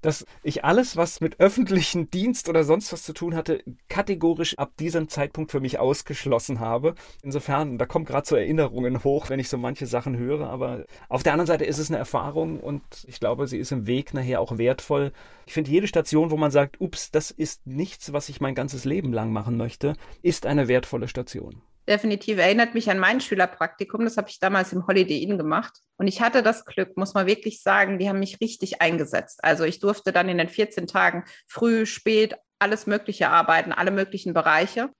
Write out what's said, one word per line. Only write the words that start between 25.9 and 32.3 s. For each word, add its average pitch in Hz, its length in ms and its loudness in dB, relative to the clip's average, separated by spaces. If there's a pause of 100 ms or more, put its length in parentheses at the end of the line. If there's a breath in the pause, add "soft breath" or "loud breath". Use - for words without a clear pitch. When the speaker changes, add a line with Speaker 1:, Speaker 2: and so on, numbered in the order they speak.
Speaker 2:
Und 196 100 0
ich 208 140 -2
hatte 240 200 4
das 220 240 0
Glück, 185 320 -4
muss 190 160 -4
man 190 140 2
wirklich 214 340 -2
sagen, 196 380 2
die 196 100 0
haben 196 100 0
mich 196 220 -4
richtig 226 400 -4
eingesetzt. 165 600 0
Also 156 220 2
ich 175 140 -4
durfte 202 320 0
dann 180 180 2
in 175 100 0
den 165 100 0
vierzehn 196 380 -2
Tagen 180 380 2 (200 loud breath)
früh, 226 400 2
spät, 220 520 0 (200)